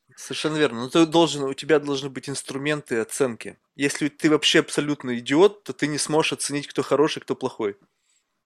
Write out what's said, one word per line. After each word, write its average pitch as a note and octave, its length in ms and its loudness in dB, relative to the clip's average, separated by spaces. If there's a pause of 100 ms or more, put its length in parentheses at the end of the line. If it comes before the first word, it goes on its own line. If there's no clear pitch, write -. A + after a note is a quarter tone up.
(160)
Совершенно D3+ 420 -6
верно. A#2+ 240 0
Но C3 80 -8
ты E3 160 4
должен, D3+ 380 2
у C3+ 100 -4
тебя D3 260 0
должны C#3+ 300 -4
быть C3 200 -10
инструменты C#3 680 -4
оценки. A2+ 580 -4 (180)
Если C#3 340 -2
ты - 200 0
вообще D3+ 300 4
абсолютно C#3+ 580 -2
идиот, D3 460 2
то C3 100 -12
ты - 140 -2
не D3 100 -4
сможешь D3+ 360 0
оценить, C#3+ 340 -6
кто - 160 -4
хороший, D3 380 2
кто - 140 -4
плохой. A2 420 -4 (680)